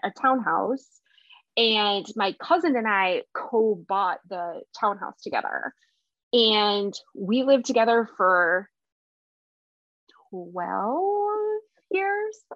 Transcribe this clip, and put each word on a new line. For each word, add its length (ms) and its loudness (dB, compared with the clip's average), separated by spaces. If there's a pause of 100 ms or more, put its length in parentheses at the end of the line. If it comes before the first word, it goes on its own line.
a 80 -4
townhouse, 760 -2 (680)
and 480 2 (120)
my 160 0 (100)
cousin 340 2
and 120 -2
I 340 2 (100)
co-bought 840 -2 (100)
the 340 -8 (160)
townhouse 440 -4
together. 500 -6 (600)
And 600 2 (220)
we 300 0
lived 220 4
together 500 2
for 520 2 (1600)
twelve 1300 -2 (300)
years, 500 -2 (140)